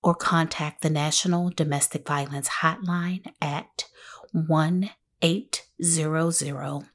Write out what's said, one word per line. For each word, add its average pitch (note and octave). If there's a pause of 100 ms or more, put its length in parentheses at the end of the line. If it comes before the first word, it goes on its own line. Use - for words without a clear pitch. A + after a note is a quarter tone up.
or E3+
contact D#3+
the D#3
National E3+
Domestic D3
Violence C#3 (140)
Hotline F3 (160)
at - (460)
one D#3+ (320)
eight - (180)
zero E3
zero C#3+ (120)